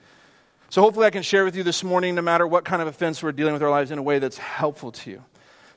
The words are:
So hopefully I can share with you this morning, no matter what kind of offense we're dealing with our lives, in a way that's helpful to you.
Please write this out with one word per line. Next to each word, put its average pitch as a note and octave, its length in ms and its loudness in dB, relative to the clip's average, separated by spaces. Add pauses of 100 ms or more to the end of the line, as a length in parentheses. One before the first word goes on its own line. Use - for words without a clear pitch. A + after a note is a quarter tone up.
(680)
So F#3+ 140 4
hopefully A3 240 6
I G#3 40 6
can G3 120 -6
share G3 220 2
with F#3 100 -4
you F#3+ 80 -6
this F3 220 -2
morning, F3+ 320 0
no F3 60 -2
matter E3+ 220 4
what E3+ 200 0
kind F3 180 -2
of D#3+ 60 -4
offense D#3+ 340 -4
we're D#3+ 80 -2
dealing D3 220 0
with D3 100 -4
our D3 80 2
lives, C#3+ 220 0
in D3+ 60 -8
a C#3 40 -6
way C#3+ 160 2
that's C3+ 180 -2
helpful - 540 -6
to - 220 -16
you. F#2+ 100 -16 (540)